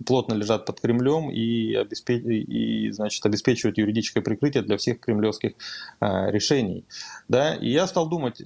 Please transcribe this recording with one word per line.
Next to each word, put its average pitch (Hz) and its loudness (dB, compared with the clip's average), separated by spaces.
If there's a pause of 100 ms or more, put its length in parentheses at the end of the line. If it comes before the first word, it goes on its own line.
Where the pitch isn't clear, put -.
плотно 120 2
лежат 107 0
под - -6
Кремлём 131 2
и 113 0
обеспе-, 110 -2
и, 113 -2
и, - -4
значит, 104 -4
обеспечивают 107 2
юридическое 107 0
прикрытие 123 0
для 107 0
всех 117 -2
кремлёвских, 107 0 (480)
а, 95 2
решений. 104 0 (440)
Да? 143 4
И - -2
я 165 4
стал 175 0
думать, 156 -4